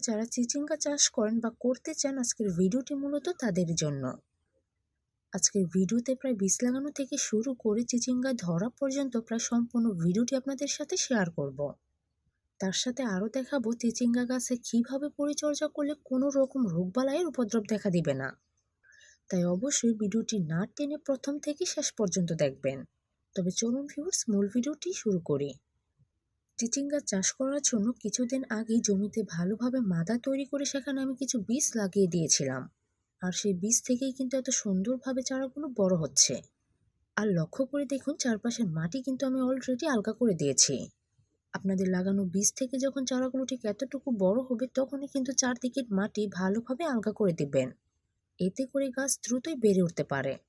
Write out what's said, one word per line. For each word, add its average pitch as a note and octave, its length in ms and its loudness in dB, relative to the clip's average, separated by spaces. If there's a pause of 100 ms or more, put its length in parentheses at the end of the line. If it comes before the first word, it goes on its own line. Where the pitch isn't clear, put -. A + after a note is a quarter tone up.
যারা A3 260 0
চিচিঙ্গা C#4+ 420 -2 (100)
চাষ C#4+ 180 2 (120)
করেন A3 280 2
বা A3+ 60 0 (140)
করতে B3+ 280 0 (100)
চান, C#4 220 -2
আজকের A#3 240 -2 (120)
ভিডিওটি A#3+ 420 2
মূলত C#4+ 260 -2 (140)
তাদের F3+ 280 2 (120)
জন্য। C#3+ 220 -2 (1300)
আজকের F#3+ 260 2 (120)
ভিডিওতে A3+ 440 2
প্রায় C4 220 -2
বীজ F#3+ 140 2 (100)
লাগানো C4+ 240 -2 (100)
থেকে C#4 160 -6 (140)
শুরু A3+ 220 0 (120)
করে G#3+ 180 2 (100)
চিচিঙ্গা B3+ 400 0 (120)
ধরা F3 240 0 (120)
পর্যন্ত C4+ 340 -2 (140)
প্রায় A3+ 220 -2
সম্পূর্ণ A#3 360 2 (180)
ভিডিওটি G#3+ 360 2
আপনাদের C#4 380 -4
সাথে D4+ 180 -4 (100)
শেয়ার G#3 220 2 (100)
করব। C#3 220 -4 (1000)
তার F#3+ 240 -2
সাথে B3 180 -4 (120)
আরও F#3+ 140 0 (100)
দেখাবো B3+ 320 -2 (120)
চিচিঙ্গা A#3+ 500 2
গাছে B3+ 220 -2 (140)
কীভাবে C4 400 0 (120)
পরিচর্যা D4 560 0
করলে D4 180 0 (160)
কোনো B3+ 180 2 (120)
রকম C4+ 220 2 (140)
রোগবালাইয়ের C4 560 0
উপদ্রব A3+ 320 0 (100)
দেখা G#3 160 0
দিবে D#3+ 320 2
না। C3+ 80 -4 (1000)
তাই F3+ 140 2 (120)
অবশ্যই A#3 460 2
ভিডিওটি G#3+ 360 0 (140)
না E3 80 0 (160)
টেনে D4 220 -4 (100)
প্রথম C#4 260 -2 (120)
থেকে D4 180 -2 (100)
শেষ - 140 -2 (120)
পর্যন্ত F3+ 320 2 (140)
দেখবেন। C3+ 340 -2 (560)
তবে F#3 160 0
চলুন A#3+ 400 0
ভিউয়ার্স, D#4+ 280 -4 (100)
মূল G3+ 240 4
ভিডিওটি C#4+ 400 -2
শুরু G3 260 0 (100)
করি। C#3+ 220 0 (1080)
চিচিঙ্গা C#4 400 0 (120)
চাষ F#3+ 160 2 (100)
করার C#4 320 0
জন্য G#3 180 2 (140)
কিছুদিন B3 400 -2 (160)
আগেই A3+ 300 2
জমিতে G3+ 340 0 (140)
ভালোভাবে A3 440 0 (140)
মাদা E3 220 0 (100)
তৈরি C4+ 260 0
করে C#4+ 140 -2
সেখানে C#4 400 -4
আমি C4+ 160 -2
কিছু C4 160 -2 (100)
বীজ A#3+ 180 0 (140)
লাগিয়ে G3 340 4
দিয়েছিলাম। C#3+ 480 2 (600)
আর F3+ 180 -2
সেই G#3 220 2
বীজ G#3+ 160 2 (100)
থেকেই B3+ 300 0
কিন্তু C4 240 -4
এত C4 80 -6 (120)
সুন্দরভাবে B3 680 0
চারাগুলো C4 380 -4 (120)
বড় F#3 220 4
হচ্ছে। C#3 340 2 (840)
আর G#3+ 100 2 (100)
লক্ষ্য E3 340 0
করে C#4+ 120 0 (100)
দেখুন, C4+ 200 -2 (100)
চারপাশের A#3 440 0 (100)
মাটি E3+ 280 -2
কিন্তু C4 240 -4
আমি C4 180 0
already B3+ 460 0
আলগা G#3+ 260 0
করে A#3 220 4
দিয়েছি। C#3 340 4 (800)
আপনাদের F#3+ 420 0
লাগানো G3 260 2 (120)
বীজ G3+ 160 2 (100)
থেকে C4 160 -2 (100)
যখন C4+ 240 -2
চারাগুলো C4 420 0
ঠিক B3+ 100 -6 (100)
এতটুকু C4 360 -6 (160)
বড় G3 240 6
হবে, B3 180 -2 (120)
তখনই C4+ 360 -2
কিন্তু C4+ 180 0 (100)
চারদিকের B3+ 440 0 (120)
মাটি G#3 240 0 (180)
ভালোভাবে A#3 440 0 (100)
আলগা A3 260 0
করে F#3+ 200 4
দিবেন। C3+ 280 2 (720)
এতে F#3+ 320 0
করে C#4 240 0
গাছ C4 160 0 (120)
দ্রুতই C4 400 -2
বেড়ে F#3+ 240 6
উঠতে D#3 260 -2
পারে। C3+ 220 0 (140)